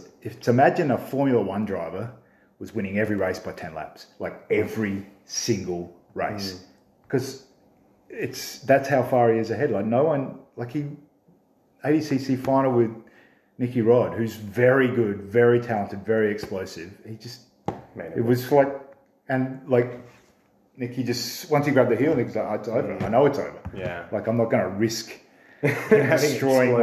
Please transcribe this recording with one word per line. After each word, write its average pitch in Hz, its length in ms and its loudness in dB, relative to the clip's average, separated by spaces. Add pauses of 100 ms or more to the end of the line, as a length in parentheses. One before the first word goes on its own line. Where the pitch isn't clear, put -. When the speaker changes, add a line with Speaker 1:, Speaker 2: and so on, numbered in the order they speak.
(220)
Speaker 1:
it's, - 280 -8
imagine 143 420 4
a 110 60 2
Formula 131 440 0
One 101 240 -2
driver 95 460 -6 (480)
was 98 160 -12
winning 101 240 -4
every 107 160 0
race 92 240 -2
by - 140 -10
ten 82 200 -12
laps, - 340 -14 (120)
like, 87 160 -8 (140)
every 104 560 -2 (200)
single 90 680 -4 (200)
race. 95 400 -6
Speaker 2:
Mm. 90 100 -16 (460)
Speaker 1:
'Cause - 360 -4 (640)
it's, - 500 -10
that's 131 300 2
how 135 140 2
far 120 280 4
he 113 80 2
is 110 120 -4
ahead. 123 200 -2
Like, 101 140 -2
no 117 180 2
one, 143 340 -2 (200)
like, 120 140 -10
he, 147 140 -6 (1000)
A 139 80 0
D 156 100 4
C 139 160 -2
C 131 180 -2
final 135 360 2
with 120 180 4 (680)
Nicky 120 220 -2
Rod, 110 320 4
who's 110 220 -4
very 123 520 4
good, 104 340 0
very 120 380 4
talented, 101 460 -6
very 110 260 2
explosive. 95 600 -10 (160)
He 113 80 -14
just, - 260 -18 (540)
Speaker 2:
Man, 85 200 -12
Speaker 1:
it 120 100 0
was 120 260 2
like, 143 180 6 (600)
and, 131 380 -2
like, 120 320 2 (800)
Nicky 123 260 -6
just, - 480 -6
once 143 140 2
he 147 60 0
grabbed 120 200 4
the 113 40 2
heel, 147 200 2
he 120 80 0
was - 120 -6
like, 104 260 -4
"It's - 80 -10
over. 110 260 -2
Speaker 2:
Mm. - 80 -6
Speaker 1:
I 101 60 -4
know 123 180 6
it's 120 120 0
over. 78 200 -8 (160)
Speaker 2:
Yeah. 87 360 -8
Speaker 1:
Like, 107 160 -4
I'm 117 100 0
not 113 120 2
gonna 101 200 0
risk 107 420 -4
Speaker 2:
<laughs> - 500 -20
Speaker 1:
him 147 80 0 (200)
Speaker 2:
Having 147 420 4
Speaker 1:
destroying 127 420 4
my 117 100 4